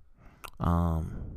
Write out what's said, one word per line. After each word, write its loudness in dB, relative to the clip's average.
Um, 2